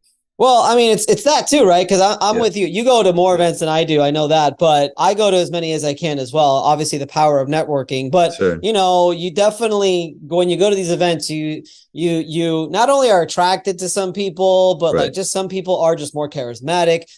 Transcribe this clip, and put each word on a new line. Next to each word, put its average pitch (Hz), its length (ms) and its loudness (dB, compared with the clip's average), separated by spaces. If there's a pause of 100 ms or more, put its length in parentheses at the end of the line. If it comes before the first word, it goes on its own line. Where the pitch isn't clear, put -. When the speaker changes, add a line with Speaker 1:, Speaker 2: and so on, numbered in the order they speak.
(400)
Speaker 1:
Well, 247 220 4
I 226 140 2
mean, 233 160 2
it's, - 140 -2
it's 196 180 0
that 277 240 2
too, 285 180 4
right? 180 240 4
'Cause 190 120 2
I, 202 200 2
I'm 214 140 0
Speaker 2:
Yeah. 233 80 0
Speaker 1:
with 196 120 0
you. 190 120 -2
You 185 160 -4
go 240 180 4
to 185 100 4
more 180 220 2
events 170 260 0
than 160 100 -4
I 160 140 0
do. 151 180 2
I 143 100 2
know 151 160 0
that, 151 320 2
but 147 360 2
I 185 200 2
go 202 160 2
to 185 60 2
as 175 120 0
many 165 240 -6
as 147 100 -4
I 147 120 -4
can 151 240 -4
as 123 120 -8
well. 143 260 2
Obviously, 151 420 0
the 139 80 -8
power 151 320 2
of 135 100 -4
networking, 135 600 -4
but 170 240 2
Speaker 2:
Sure. 175 260 0
Speaker 1:
you 202 100 -4
know, 180 380 2
you 170 240 -6
definitely, 202 840 -2 (120)
when 175 240 0
you 170 40 0
go 196 140 2
to 202 60 0
these 175 160 -4
events, 170 400 -2
you, 156 320 -6 (280)
you, 165 360 -2
you 160 420 -2
not 226 220 0
only 269 180 2
are 180 140 4
attracted 180 560 -2
to 180 100 -8
some 190 240 -4
people, 185 600 2
but, 156 180 -2
Speaker 2:
Right. - 120 0
Speaker 1:
like, - 80 -6
just 185 180 -6
some 190 160 -4
people 185 320 -4
are 165 160 2
just 151 180 -12
more 147 160 -6
charismatic. 151 760 -2 (120)